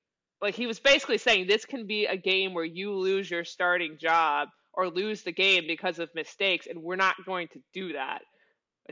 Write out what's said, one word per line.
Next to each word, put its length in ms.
Like, 140
he 120
was 140
basically 380
saying, 280
"This 200
can 200
be 200
a 100
game 380
where 100
you 280
lose 380
your 140
starting 540
job 500
or 160
lose 320
the 100
game 340
because 320
of 160
mistakes, 520
and 160
we're 140
not 280
going 240
to 120
do 220
that." 260